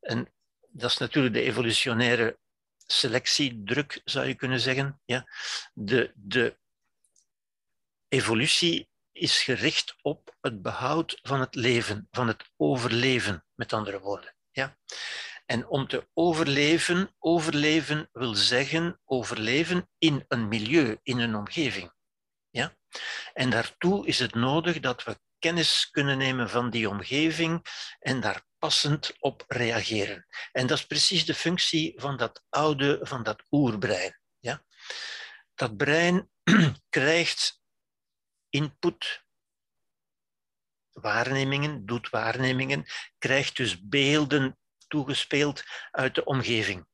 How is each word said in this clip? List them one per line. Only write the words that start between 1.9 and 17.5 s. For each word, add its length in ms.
selectiedruk, 1300
zou 220
je 80
kunnen 260
zeggen. 440
Ja? 220
De, 420
de 440
evolutie 840
is 300
gericht 580
op 400
het 220
behoud 600
van 180
het 140
leven, 560
van 180
het 280
overleven, 880
met 180
andere 280
woorden. 340
Ja? 280
En 200
om 200
te 280
overleven, 1040
overleven 960